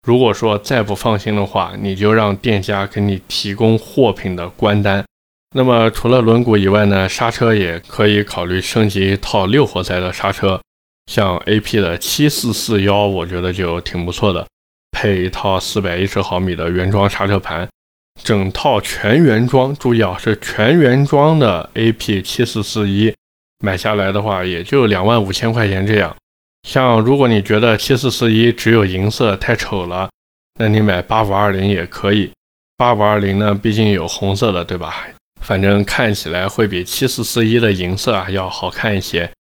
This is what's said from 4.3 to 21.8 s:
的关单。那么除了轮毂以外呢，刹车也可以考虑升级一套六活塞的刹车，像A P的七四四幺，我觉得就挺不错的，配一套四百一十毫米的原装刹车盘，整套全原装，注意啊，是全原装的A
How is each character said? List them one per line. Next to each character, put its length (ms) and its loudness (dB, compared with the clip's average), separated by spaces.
的 140 -8
关 320 0
单。 220 0
那 100 2
么 280 4
除 160 -4
了 140 4
轮 220 4
毂 140 4
以 120 2
外 160 4
呢， 240 2
刹 200 -2
车 240 0
也 280 0
可 260 0
以 160 2
考 220 -6
虑 160 -2
升 260 0
级 240 0
一 60 0
套 280 -2
六 200 2
活 180 -6
塞 160 -4
的 140 -4
刹 180 -4
车， 280 -2
像 280 0
A 200 0
P 180 -2
的 200 0
七 320 0
四 240 -4
四 280 -2
幺， 240 2
我 200 -2
觉 160 -6
得 100 -2
就 300 -4
挺 240 -6
不 60 -6
错 200 0
的， 160 -4
配 320 -2
一 60 -4
套 300 -2
四 220 -4
百 160 -4
一 100 -2
十 140 -4
毫 180 -4
米 160 -2
的 140 -4
原 200 -2
装 200 2
刹 180 -2
车 100 0
盘， 300 -6
整 300 0
套 260 0
全 420 0
原 240 4
装， 300 0
注 180 0
意 80 2
啊， 160 0
是 240 -2
全 380 2
原 260 6
装 320 4
的 360 0
A 180 2